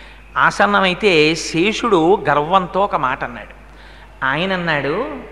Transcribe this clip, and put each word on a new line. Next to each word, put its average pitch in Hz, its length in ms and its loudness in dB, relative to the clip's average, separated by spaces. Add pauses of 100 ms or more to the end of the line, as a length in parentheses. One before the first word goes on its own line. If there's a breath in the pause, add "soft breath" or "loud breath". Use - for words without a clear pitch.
(380 loud breath)
ఆసన్నమైతే 180 1000 2
శేషుడు 190 920 0
గర్వంతో 170 500 0
ఒక 196 160 0
మాట 135 280 -4
అన్నాడు. 117 360 -12 (680 loud breath)
ఆయన 165 280 -2
అన్నాడు, 170 520 -2 (260)